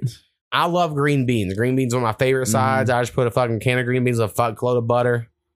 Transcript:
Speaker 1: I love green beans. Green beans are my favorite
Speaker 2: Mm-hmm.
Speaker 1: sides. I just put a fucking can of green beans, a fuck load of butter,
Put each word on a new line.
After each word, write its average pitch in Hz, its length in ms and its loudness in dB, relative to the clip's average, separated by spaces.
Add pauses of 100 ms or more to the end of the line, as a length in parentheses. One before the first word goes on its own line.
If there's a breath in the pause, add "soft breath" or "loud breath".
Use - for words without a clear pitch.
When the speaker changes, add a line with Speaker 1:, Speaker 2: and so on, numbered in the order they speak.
(520 loud breath)
Speaker 1:
I 143 140 2
love 170 300 0
green 143 320 2
beans. 104 260 0
Green 120 220 0
beans 131 180 0
are 123 80 0
my 110 120 0
favorite 131 320 0
Speaker 2:
Mm-hmm. 107 80 0
Speaker 1:
sides. 131 360 0
I 123 120 2
just 120 120 -4
put 127 140 0
a 110 40 -2
fucking 117 280 0
can 123 200 0
of 123 60 -2
green 123 200 0
beans, 123 120 0
a 113 120 0
fuck 117 340 -2
load 123 140 2
of 117 100 -2
butter, 120 420 0 (260)